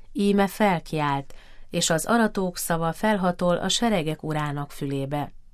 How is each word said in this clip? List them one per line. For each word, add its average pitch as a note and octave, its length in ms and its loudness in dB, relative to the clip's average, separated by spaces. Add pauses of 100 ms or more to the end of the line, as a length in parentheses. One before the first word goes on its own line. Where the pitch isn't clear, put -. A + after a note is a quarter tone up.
(120)
íme G3+ 340 4
felkiált, D#3 880 0 (360)
és E3+ 200 0
az D#3+ 160 0
aratók G#3+ 500 2
szava E3 360 0
felhatol F3+ 640 2
a F#3 120 -2
seregek F3 540 0
urának D3 500 -4
fülébe.” C#3 600 -4 (220)